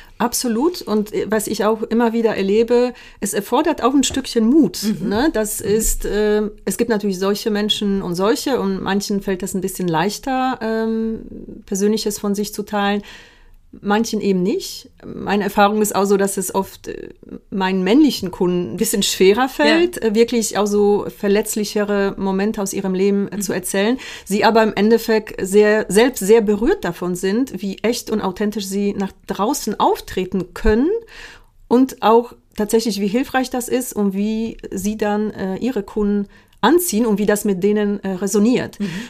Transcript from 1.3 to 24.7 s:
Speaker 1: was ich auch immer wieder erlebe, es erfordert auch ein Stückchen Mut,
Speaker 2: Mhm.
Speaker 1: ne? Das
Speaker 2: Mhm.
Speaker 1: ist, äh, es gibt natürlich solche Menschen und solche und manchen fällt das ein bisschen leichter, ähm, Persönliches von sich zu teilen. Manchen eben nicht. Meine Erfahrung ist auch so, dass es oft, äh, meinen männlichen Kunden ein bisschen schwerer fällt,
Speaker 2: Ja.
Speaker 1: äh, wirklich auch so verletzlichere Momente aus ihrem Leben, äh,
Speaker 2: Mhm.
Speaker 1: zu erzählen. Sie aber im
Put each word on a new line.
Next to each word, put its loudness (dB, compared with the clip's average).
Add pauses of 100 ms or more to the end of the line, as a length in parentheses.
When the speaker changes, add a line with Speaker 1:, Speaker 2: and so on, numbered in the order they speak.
Speaker 1:
was -2
ich -2
auch 0
immer 0
wieder 0
erlebe, 2 (280)
es -4
erfordert 0
auch 2
ein 4
Stückchen -2
Mut, 4
Speaker 2:
Mhm. -2
Speaker 1:
ne? 2
Das -2
Speaker 2:
Mhm. -8
Speaker 1:
ist, 0
äh, 0 (220)
es -4
gibt -2
natürlich -2
solche -2
Menschen -2
und -4
solche 0
und -2
manchen -2
fällt -4
das -6
ein -4
bisschen -4
leichter, -2
ähm, -4
Persönliches 0
von -2
sich -4
zu -8
teilen. -2 (800)
Manchen 0
eben 2
nicht. -4 (160)
Meine -4
Erfahrung 2
ist 0
auch 2
so, 4
dass 0
es -6
oft, -6
äh, -12 (400)
meinen 0
männlichen 4
Kunden 0
ein -8
bisschen 0
schwerer 4
fällt, 2
Speaker 2:
Ja. -10
Speaker 1:
äh, 2
wirklich 2
auch 2
so 2
verletzlichere 0
Momente -2
aus -4
ihrem -4
Leben, 2
äh, -10
Speaker 2:
Mhm. -6
Speaker 1:
zu -4
erzählen. 0 (260)
Sie 0
aber 6
im 0